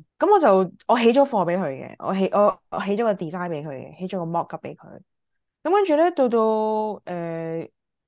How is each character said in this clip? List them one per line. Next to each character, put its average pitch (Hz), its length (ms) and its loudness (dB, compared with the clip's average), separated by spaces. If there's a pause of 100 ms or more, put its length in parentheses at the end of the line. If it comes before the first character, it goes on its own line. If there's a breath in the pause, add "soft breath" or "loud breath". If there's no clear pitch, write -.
(180)
噉 349 160 2
我 392 60 6
就， 190 320 4 (160)
我 233 100 4
起 233 160 6
咗 277 120 6
貨 208 200 0
畀 175 140 -2
佢 180 80 -4
嘅， 135 320 -12
我 165 140 -4
起， 190 200 0
我， 208 240 2 (140)
我 185 80 -6
起 196 180 -4
咗 233 60 -2
個 214 100 0
design 180 360 -10
畀 151 180 -8
佢 147 40 -12
嘅， 127 280 -16
起 185 80 -8
咗 185 120 -8
個 165 60 -6
mock 165 220 -4
up - 180 -14
畀 151 120 -14
佢。 - 80 -20 (800)
噉 320 80 -2
跟 403 140 2
住 311 120 2
咧， 339 140 4
到 262 180 0
到， 233 100 0 (640)
呃， 165 600 -8 (400)